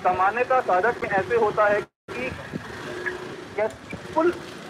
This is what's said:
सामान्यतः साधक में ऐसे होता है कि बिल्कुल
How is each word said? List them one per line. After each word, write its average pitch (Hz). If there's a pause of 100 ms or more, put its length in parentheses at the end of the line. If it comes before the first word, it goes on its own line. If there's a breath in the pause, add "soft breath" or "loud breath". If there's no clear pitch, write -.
सामान्यतः 208
साधक 190
में 226
ऐसे 196
होता 214
है 208
कि - (1300)
बिल्कुल - (400)